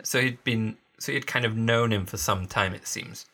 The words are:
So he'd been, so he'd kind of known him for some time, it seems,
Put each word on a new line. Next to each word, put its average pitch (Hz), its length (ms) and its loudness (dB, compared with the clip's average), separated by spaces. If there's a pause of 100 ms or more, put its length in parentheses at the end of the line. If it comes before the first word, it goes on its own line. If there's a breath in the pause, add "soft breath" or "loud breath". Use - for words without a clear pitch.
So 131 160 2
he'd 127 240 0
been, 110 320 0 (220)
so - 140 -6
he'd 139 140 -4
kind 123 200 0
of 110 100 -2
known 117 360 4
him 98 140 2
for - 120 -8
some 95 280 0
time, 95 280 0
it - 120 -14
seems, - 480 -10